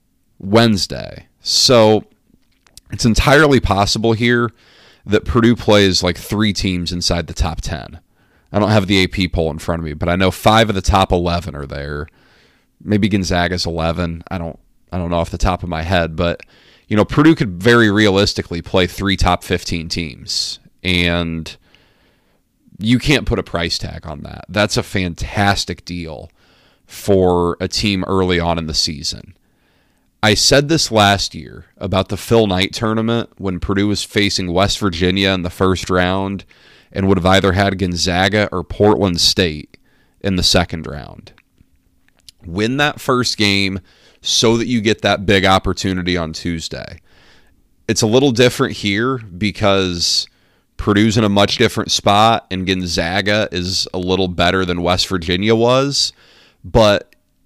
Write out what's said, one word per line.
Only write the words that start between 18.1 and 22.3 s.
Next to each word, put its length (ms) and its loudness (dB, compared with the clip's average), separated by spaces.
play 260 0
three 280 -4
top 280 2
fifteen 440 -4
teams, 680 -8
and 760 -2